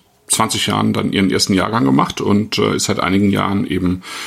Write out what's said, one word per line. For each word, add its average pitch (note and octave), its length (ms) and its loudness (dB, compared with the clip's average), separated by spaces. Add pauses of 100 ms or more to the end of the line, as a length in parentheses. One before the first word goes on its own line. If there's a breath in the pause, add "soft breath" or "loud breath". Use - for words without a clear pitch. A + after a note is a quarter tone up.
(260)
zwanzig A2 400 -2
Jahren G#2+ 280 2
dann G2+ 180 -2
ihren G2 180 2
ersten - 220 0
Jahrgang G#2 320 2
gemacht C3+ 380 0
und, G#2 340 0
äh, G#2 200 0
ist - 80 -4
seit G2+ 140 -2
einigen G2 320 2
Jahren G2 360 0
eben F#2 360 -2 (240 loud breath)